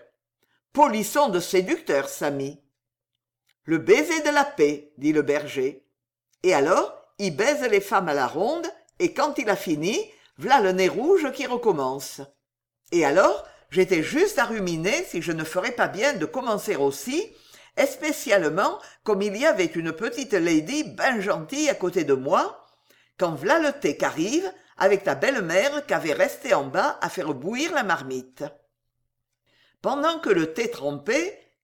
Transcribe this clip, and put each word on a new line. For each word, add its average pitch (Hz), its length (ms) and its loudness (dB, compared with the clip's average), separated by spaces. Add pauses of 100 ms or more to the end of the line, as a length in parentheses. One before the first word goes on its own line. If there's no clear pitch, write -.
(720)
Polisson 240 560 4
de 180 100 0
séducteur, 175 720 0
Sammy. 143 520 -6 (1000)
Le 160 140 0
baiser 294 440 4
de 302 80 0
la - 140 4
paix, 147 540 0
dit 143 160 2
le 151 80 4
berger. 143 640 -2 (560)
Et 185 100 4
alors, 175 400 2 (240)
il 190 180 -4
baise 254 280 0
les 214 160 2
femmes 190 300 0
à 147 40 0
la 139 140 0
ronde, 247 400 -4 (320)
et 180 140 0
quand 294 260 -2
il 226 100 -2
a 196 60 0
fini, 185 560 -4 (260)
v'là 254 220 4
le 190 140 2
nez 185 160 2
rouge 285 420 2
qui 269 160 -8
recommence. 147 760 -2 (680)
Et 170 140 4
alors, 202 420 4 (240)
j'étais 180 320 2
juste 330 340 0
à 247 80 2
ruminer 208 600 -2
si - 160 -6
je 170 100 -4
ne 156 140 -4
ferais 185 260 -4
pas 190 160 0
bien 262 260 0
de 165 120 -4
commencer 214 500 -4
aussi, 143 500 -2 (520)
espécialement 208 1000 0 (260)
comme 196 180 0
il 202 160 -2
y 262 80 0
avait 233 200 2
une 165 280 -4
petite 247 400 -6
lady 170 500 2
ben 202 380 -2
gentille 196 480 -2
à 208 60 0
côté 180 280 -2
de 143 100 2
moi, 185 540 0 (500)
quand 170 160 -2
v'là 175 260 2
le 294 120 2
thé - 240 -2
qu'arrive, 233 560 -2 (260)
avec 196 280 2
ta 147 100 0
belle-mère 240 680 0
qui - 80 -2
avait 156 180 0
resté 190 420 0
en 143 120 2
bas 180 340 -2
à 170 80 -2
faire 156 260 -4
bouillir 233 400 -4
la 277 100 0
marmite. 135 600 -6 (1400)
Pendant 285 380 -2
que 320 100 -2
le 165 240 2
thé 240 160 -4
trempait, 214 720 -4 (220)